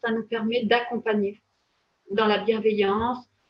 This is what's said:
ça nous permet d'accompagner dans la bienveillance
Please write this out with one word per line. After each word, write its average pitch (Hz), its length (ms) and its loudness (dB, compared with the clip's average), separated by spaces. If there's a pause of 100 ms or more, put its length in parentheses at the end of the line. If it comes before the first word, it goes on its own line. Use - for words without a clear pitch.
ça 226 80 -2
nous 226 120 -2
permet 226 420 -2
d'accompagner 220 760 0 (680)
dans 214 180 0
la 202 120 4
bienveillance 214 840 0 (240)